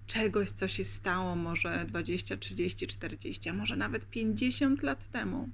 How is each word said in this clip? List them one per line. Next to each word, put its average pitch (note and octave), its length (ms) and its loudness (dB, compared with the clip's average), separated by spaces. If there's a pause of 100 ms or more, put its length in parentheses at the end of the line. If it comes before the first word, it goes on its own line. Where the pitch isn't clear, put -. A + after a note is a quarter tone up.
czegoś, G#3 440 2
co - 180 0
się F#3+ 160 -2
stało F#3 520 0
może E3+ 480 0
dwadzieścia, F3 520 -2
trzydzieści, F3+ 500 -2
czterdzieści, - 640 -6
a E3+ 40 -2
może G#3 240 -2
nawet G#3 340 -2
pięćdziesiąt B3 720 4
lat C#4 280 -2
temu? A3 440 -2